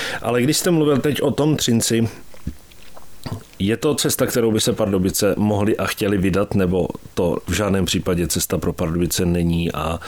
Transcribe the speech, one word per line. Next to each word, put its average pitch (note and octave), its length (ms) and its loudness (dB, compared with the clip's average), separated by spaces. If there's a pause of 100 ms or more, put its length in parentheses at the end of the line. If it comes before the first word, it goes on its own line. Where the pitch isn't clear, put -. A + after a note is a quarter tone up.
(220)
Ale A#2+ 200 0
když D3 140 2
jste - 140 0
mluvil D3+ 280 4
teď C3+ 240 0
o C#3+ 80 2
tom C#3+ 260 2
Třinci, A2+ 520 2 (1500)
je G#2 180 0
to D3 180 2
cesta, B2+ 320 0
kterou A#2 260 2
by G#2+ 80 2
se A#2+ 120 0
Pardubice G2 680 2
mohli G#2 380 2
a F#2+ 100 -2
chtěli G#2 320 0
vydat, F#2+ 360 0
nebo F2+ 340 2 (260)
to F2 320 0
v E2+ 60 -2
žádném F#2+ 320 0
případě E2+ 420 0
cesta F2 320 -2
pro E2+ 140 -2
Pardubice F2 540 0
není E2+ 460 2
a E2 360 -4